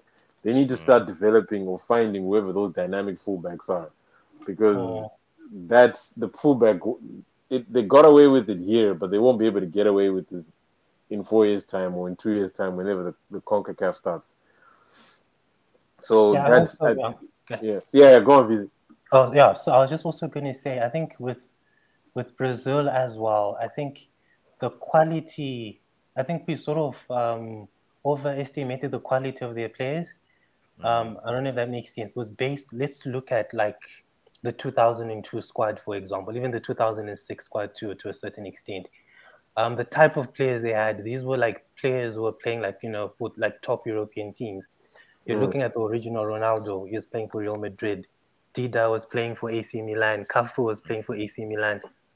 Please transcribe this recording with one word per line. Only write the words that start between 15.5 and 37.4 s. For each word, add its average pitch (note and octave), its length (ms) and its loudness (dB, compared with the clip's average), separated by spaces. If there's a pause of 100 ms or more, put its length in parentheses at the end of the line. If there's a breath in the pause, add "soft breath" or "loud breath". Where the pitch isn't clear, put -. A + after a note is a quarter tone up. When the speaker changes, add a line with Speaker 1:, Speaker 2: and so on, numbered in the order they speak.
Speaker 1:
So G#2+ 340 4
Speaker 3:
Yeah, F#2+ 120 0
I - 40 4
Speaker 1:
that's, D#3+ 300 6
Speaker 3:
also, D#3 60 0
Speaker 1:
I, A#2 120 2
Speaker 3:
yeah. A#2+ 160 -6 (380)
Okay. A2+ 160 -8
Speaker 1:
yeah, G2+ 120 -4 (120)
yeah, C3+ 280 12
go A2 140 6
on, B2+ 160 8
Vizi. G#2 200 -2 (440)
Speaker 3:
Oh, C3 200 6
yeah. C3 200 8
So - 180 -4
I B2+ 80 8
was C3+ 100 4
just D#3 160 -6
also D#3+ 220 -6
gonna C#3 260 -8
say, C3 280 -6
I A#2 80 -2
think D#3+ 300 -6
with, B2 200 -8 (760)
with B2 240 -10
Brazil C3 520 -2
as B2+ 260 -2
well, G#2+ 440 0
I A#2 100 -6
think C#3 400 -12 (500)
the B2 100 -6
quality, D3+ 1120 -4 (360)
I C3+ 60 -4
think E3+ 240 -8
we D#3+ 100 -4
sort D3+ 200 -6
of, C#3+ 340 -6
um, A2+ 560 -6 (380)
overestimated C#3 840 -4
the B2+ 80 -8
quality C3 460 -6
of A#2 100 -10
their A#2 140 -8
players. D3 440 -8 (640)
Speaker 2:
Mm-hmm. G#2+ 60 -12
Speaker 3:
Um, A2+ 400 -2
I A#2 60 -6
don't B2+ 120 -4
know C#3 60 -4
if B2 60 -8
that B2 140 -4
makes A#2+ 260 -12
sense. G#2+ 140 -10
It - 80 -12
was A#2 100 -8
based, C3+ 460 -8
let's C#3 320 -8
look C3 260 -8
at, A2+ 220 -2
like, G#2+ 260 -4 (640)
the A#2+ 80 -4
two C3 200 -10
thousand A#2 380 0
and G#2+ 160 -10
two A2 160 -10
squad, G#2+ 420 -6
for G2+ 120 -8
example, F#2+ 420 -10
even B2 140 -6
the A#2 80 -6
two B2 160 -8
thousand A2 340 -2
and G2+ 80 -12
six - 280 -16